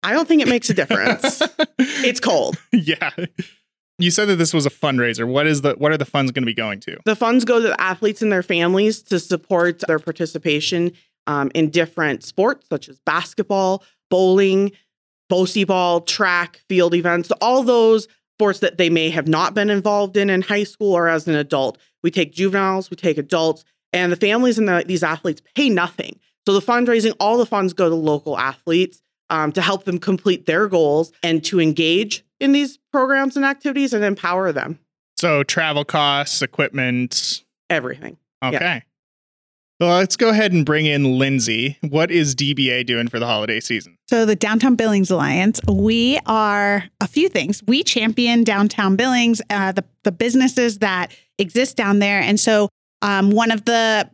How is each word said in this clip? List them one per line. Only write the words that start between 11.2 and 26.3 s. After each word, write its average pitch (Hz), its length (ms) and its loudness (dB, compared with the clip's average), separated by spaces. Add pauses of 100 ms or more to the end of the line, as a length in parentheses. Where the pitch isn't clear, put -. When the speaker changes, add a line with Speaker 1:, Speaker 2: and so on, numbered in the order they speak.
Speaker 1:
um, 143 260 -2
in 156 160 0
different 160 540 -2
sports - 460 -4
such 147 200 -8
as 135 160 -20
basketball, 190 760 -2 (260)
bowling, 190 640 2 (580)
Bo-see 185 340 0
ball, 180 380 2
track, 175 680 -2
field 180 260 2
events, 175 460 0
all 247 240 2
those 226 440 4 (300)
sports 202 220 0
that - 180 -2
they 175 120 2
may 165 220 2
have 156 180 -2
not 160 240 0
been 208 160 0
involved 202 480 0
in 202 120 2
in 185 120 0
high 208 240 -2
school 202 280 -2
or 170 140 2
as 160 180 0
an 165 100 0
adult. 143 420 -2 (260)
We 170 80 0
take 156 220 -2
juveniles, 190 560 -2
we 175 80 -12
take 160 200 -2
adults, 160 460 -2 (300)
and 180 180 0
the 175 60 -2
families 220 400 2
and 214 100 0
the, 175 180 0
these 180 180 -2
athletes 160 380 -4 (140)
pay 277 140 2
nothing. 175 500 -4 (260)